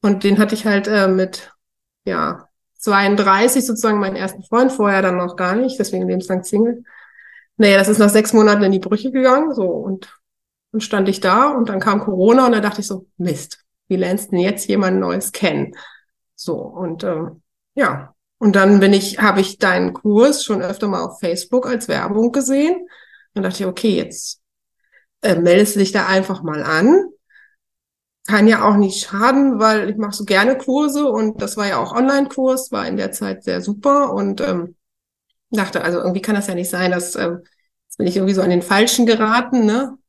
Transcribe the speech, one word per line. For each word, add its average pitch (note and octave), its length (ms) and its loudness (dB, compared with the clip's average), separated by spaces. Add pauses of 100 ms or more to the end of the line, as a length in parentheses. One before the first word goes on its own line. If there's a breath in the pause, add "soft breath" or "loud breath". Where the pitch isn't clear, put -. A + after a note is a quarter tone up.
Und G3+ 240 0
den G3+ 140 4
hatte G#3 160 -4
ich G#3+ 100 -8
halt, G3+ 240 -2
äh, G3+ 180 0
mit, F#3 460 -4 (500)
ja, E2 460 -6 (240)
zweiunddreißig G3+ 920 2
sozusagen A3 320 -2
meinen F#3+ 200 -4
ersten F#3+ 260 -8
Freund, B3+ 300 0
vorher G3+ 280 0
dann F#3 140 0
noch F3+ 220 -6
gar F#3 180 -2
nicht, B3+ 240 -2
deswegen F#3 260 -4
lebenslang F#3 380 -4
Single. A#3 400 -2 (720 loud breath)
Naja, G3+ 220 6
das G3 100 4
ist G#3 120 2
nach G#3 100 6
sechs G#3+ 240 2
Monaten G#3 300 6
in G3 100 2
die F#3+ 60 2
Brüche G#3+ 320 -4
gegangen, C4 420 2
so, G3+ 140 -2
und, F#3+ 520 -8 (540)
und A3 100 -2
stand G3 240 0
ich G3 140 -2
da G#3 300 4
und A#3 180 -2
dann F#3+ 100 -4
kam G#3 220 0
Corona G#3+ 460 4
und A#3+ 40 4
da A3 80 2
dachte G#3 220 -4
ich G3 60 -8
so, F#3 280 -10
„Mist, - 480 -8 (240)
wie F#3+ 80 -2
lernst F#3 320 -2
du - 40 -8
denn F3 100 0
jetzt G3 260 -2
jemand F#3+ 320 0
Neues F#3 320 -4
kennen?“ D3 460 -4 (580 loud breath)
So, - 220 -8
und, E3+ 480 -10
ähm, E3 360 -6 (320)
ja. D#3+ 400 -4 (260)
Und G#3 160 2
dann G3 240 6
bin G3 140 4
ich, F#3+ 260 -2
habe G3+ 220 2
ich F#3+ 160 -4
deinen F3+ 380 0
Kurs A#3 500 2
schon G3 160 -4
öfter G3 260 -6
mal F3+ 160 -4
auf - 160 -12
Facebook G3 460 -2
als B3 220 -6
Werbung A3 440 0
gesehen. C#4+ 560 0 (460 loud breath)
Dann G3+ 80 -6
dachte F#3 220 -4
ich, - 20 -4
„Okay, F#3 300 -2
jetzt, - 480 -8 (800)
äh, G3 120 0
meldest F3 400 4
du G#3 60 0
dich F#3+ 120 2
da G3 140 -2
einfach F#3+ 380 -2
mal D3+ 180 -6
an.“ B3 480 4 (1160 soft breath)
Kann G#3 200 4
ja A3 160 4
auch G#3 120 4
nicht G3 280 0
schaden, C4 540 0
weil G#3+ 320 2
ich G#3 80 -6
mache G#3 140 -6
so G#3 120 -10
gerne G#3 320 2
Kurse C#4+ 520 -2
und A3 340 -2
das G3+ 160 -8
war G#3 80 -4
ja F3 140 -2
auch - 160 -6
Online-Kurs, C4 760 0
war - 160 -4
in F#3 80 -6
der F#3+ 160 -4
Zeit F#2+ 320 -8
sehr F2+ 160 -4
super G3+ 540 0
und, G3 260 -4
ähm, F#3 360 -4 (760)
dachte, F#3+ 340 -2
also F3 140 0
irgendwie F3+ 240 -2
kann G#3+ 140 -2
das G3+ 100 -2
ja F#3+ 80 -6
nicht F3+ 160 -6
sein, F3+ 220 0
dass, F3 240 -4
ähm, F3 260 -6 (460)
jetzt - 100 -20
bin G#3 80 0
ich F3+ 120 0
irgendwie G3 180 2
so F#3 80 2
an F3+ 80 2
den F3+ 100 2
Falschen A3 460 2
geraten, A#3 580 2
ne? A#3+ 320 0 (120)